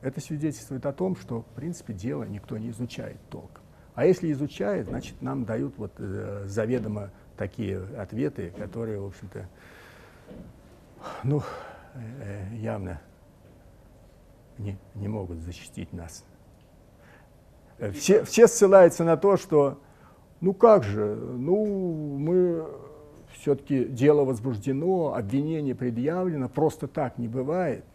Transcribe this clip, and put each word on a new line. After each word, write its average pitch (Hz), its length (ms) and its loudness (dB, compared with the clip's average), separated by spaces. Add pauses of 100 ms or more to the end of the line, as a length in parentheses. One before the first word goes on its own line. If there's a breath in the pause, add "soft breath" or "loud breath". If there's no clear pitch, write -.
Это 131 200 -6
свидетельствует 143 640 -6
о 143 80 -2
том, 185 220 -2
что, 117 260 -8
в - 140 -18
принципе, 160 380 -8
дело 120 300 -4
никто 104 340 -10
не 110 120 -6
изучает 117 480 -8 (120)
толком. - 340 -16 (320 soft breath)
А 123 100 2
если 180 260 4
изучает, 147 560 -2
значит, - 340 -8
нам 131 240 -4
дают 127 320 -4
вот, 101 200 -10
э, 101 500 -8
заведомо 107 640 -2 (260 soft breath)
такие 98 440 -4 (160)
ответы, 107 600 -6
которые, 107 420 -6
в 98 80 -8
общем-то, 98 400 -14 (1800 loud breath)
ну, 139 180 2 (540 loud breath)
э, 110 600 -12
явно 104 460 -6 (1600)
не, 101 200 -8 (160)
не 101 160 -8
могут 92 300 -6
защитить 87 520 -12
нас. 85 320 -14 (1500 soft breath)
Э, 104 140 -4
все, - 320 4
все - 240 8
ссылаются 185 560 8
на 165 140 4
то, 196 180 4
что, 143 460 2 (580 soft breath)
ну 190 140 0
как 208 300 8
же, 104 320 -2
ну, 127 500 -2 (520)
мы 165 480 2 (680)
всё-таки, 139 520 0
дело 143 380 6
возбуждено, 135 920 -2
обвинение 135 640 -2
предъявлено, 139 720 -2
просто 147 380 0
так 135 300 -4
не 120 100 -6
бывает. 135 560 -2 (120)